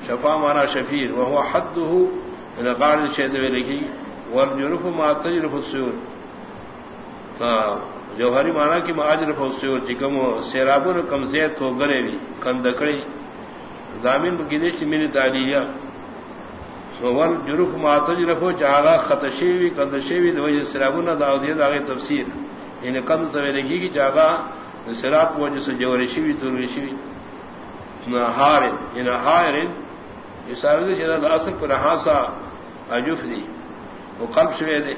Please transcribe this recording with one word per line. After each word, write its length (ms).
شفا 300
معنی 360
شفیر، 380
وهو 300
حده، 640
ان 200
قاعده 280
شی 120
ته 100
ویل 240
کی، 180
والجرف 540
ما 280
تجرف 420
السیول۔ 440
ہاں، 600
جوہری 340
معنی 340
کی 60
ما 120
اجرف 360
السیول، 480
چې 120
کوم 400
سیرابونو 580
کم 140
زیات 340
تو 200
غلې 240
وي، 140
کندکړي۔ 560
ضامن 340
په 140
کې 100
دې 200
چې 60
مینه 260
تعلیه۔ 480
والجرف 760
ما 220
تجرف، 420
چې 240
هغه 320
خط 160
شوی، 320
کند 240
شوی 220
د 80
وجه 340
سیرابونو 420
دا 120
او 120
دې 140
دا 140
غي 120
تفسیر۔ 460
یعنی 180
کند 320
ته 80
ویل 200
کیږي 340
چې 60
هغه 380
د 140
سیراب 360
په 60
وجه 180
سره 140
جوړې 320
شوی، 260
تورې 420
شوی۔ 180
نهارن، 680
یعنی 160
هارن، 560
اشاره 340
ده 100
چې 120
دا 220
د 40
اصل 180
پر 120
حاسه 560
اجوف 340
دي۔ 160
او 160
قلب 240
شوی 200
دی۔ 200